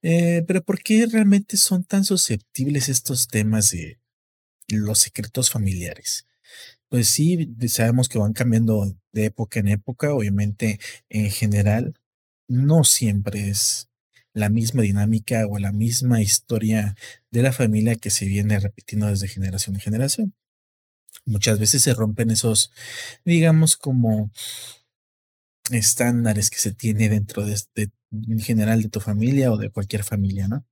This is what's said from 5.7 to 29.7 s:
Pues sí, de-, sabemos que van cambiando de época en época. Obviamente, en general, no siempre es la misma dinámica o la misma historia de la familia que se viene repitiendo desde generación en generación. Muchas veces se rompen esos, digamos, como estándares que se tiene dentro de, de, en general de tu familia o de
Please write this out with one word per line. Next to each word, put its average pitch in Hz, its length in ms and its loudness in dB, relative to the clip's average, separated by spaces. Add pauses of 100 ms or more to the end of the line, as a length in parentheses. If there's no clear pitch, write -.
Pues 120 180 0
sí, 165 400 0
de-, 117 220 -6
sabemos 120 380 2
que 120 120 -2
van 104 140 0
cambiando 113 600 0 (160)
de 107 140 -2
época 110 340 -4
en 101 80 0
época. 120 460 -2
Obviamente, 104 680 -2 (300)
en 107 220 -2
general, 104 680 0 (480)
no 143 360 4
siempre 101 640 0
es - 400 -4 (440)
la 104 160 0
misma 113 340 2
dinámica 107 640 0
o 101 100 -4
la 98 140 -2
misma 117 500 0
historia 107 720 0 (360)
de 117 100 2
la 127 120 2
familia 110 420 2
que 104 160 -6
se - 140 -2
viene 101 340 0
repitiendo 104 480 -4
desde 98 200 -2
generación 95 480 -6
en 101 60 -6
generación. 135 540 -2 (880)
Muchas 104 340 0
veces 110 220 2
se 127 120 2
rompen 113 360 0
esos, 110 420 0 (540)
digamos, 160 520 4
como 110 540 0 (1400)
estándares 117 800 0
que - 80 -12
se 104 140 -2
tiene 107 360 0
dentro 104 360 -2
de, 104 140 -4 (140)
de, 104 160 -4 (220)
en 110 280 -4
general 110 440 2
de 107 60 -4
tu 107 100 -6
familia 120 520 0
o 107 60 2
de 104 140 -6